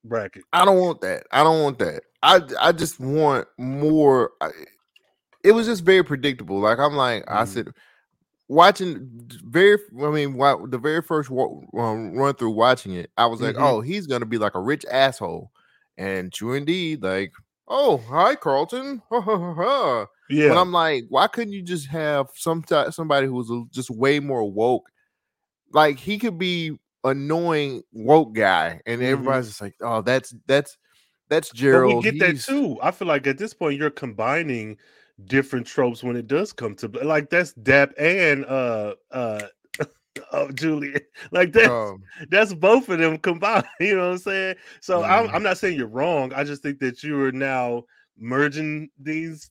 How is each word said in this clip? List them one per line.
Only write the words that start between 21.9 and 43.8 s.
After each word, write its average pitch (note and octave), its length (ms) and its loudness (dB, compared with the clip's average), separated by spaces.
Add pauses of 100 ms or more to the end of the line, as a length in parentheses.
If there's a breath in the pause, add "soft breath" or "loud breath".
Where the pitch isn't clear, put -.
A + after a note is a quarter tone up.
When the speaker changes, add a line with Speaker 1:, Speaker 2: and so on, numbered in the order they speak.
Speaker 2:
some E3 280 -4
ti-, D3+ 280 0
somebody C#3+ 360 0
who C3 80 -4
was A#2+ 160 -6
a, A#2+ 200 -8
just B2+ 200 -10
way C3+ 280 2
more B2 320 -4
woke?" A2+ 380 0 (840)
Like, D3 280 2
he F#3+ 180 -6
could G3+ 220 -4
be E3+ 400 -4 (240)
annoying C#3+ 800 -4 (100)
woke A#2 400 4
guy, E2+ 540 2
and A#2 140 -6
Speaker 1:
Mm-hmm. - 100 -2
Speaker 2:
everybody's C3 380 -2
just - 120 -16
like, G2+ 200 -14
"Oh, A2+ 200 -2
that's, B2 320 -2 (140)
that's, C#3+ 280 0 (540)
that's D#3 220 0
Speaker 1:
But A2+ 60 -18
we A#2+ 40 -6
Speaker 2:
Gerald. C3 420 6
Speaker 1:
get D#3 160 -2
that F#3 120 4
Speaker 2:
He's" C#3 140 -6
Speaker 1:
too. C4+ 380 -2
I E3+ 80 2
feel F3+ 160 -8
like C#3+ 200 0
at C#3 120 -2
this G#3+ 140 -8
point C#3+ 260 -4
you're D3+ 100 0
combining A#2+ 880 -6 (480 soft breath)
different C3 400 -2
tropes B2 380 -2
when B2 120 -4
it A#2+ 120 -8
does E3 260 -2
come G#2 220 -8
to, A#2+ 120 -10 (160)
like, D3+ 260 -2
that's E3+ 240 0
Dap C3+ 440 4
and, D3+ 480 0
uh, A2+ 500 -4 (160)
uh, A2+ 300 -6 (380)
<laughs> - 520 -12
oh, C#3 200 -4
Julian. C#3+ 480 -4 (160)
<laughs> - 160 -18
Like, F3+ 220 2
that's, A3+ 180 6
Speaker 2:
Um, G#2 320 -6 (260 loud breath)
Speaker 1:
that's G3+ 240 2
both G#3 360 4
of E3+ 100 -2
them D#3+ 180 2
combined. F#3+ 540 -2
<laughs> - 80 -20
You G3 160 0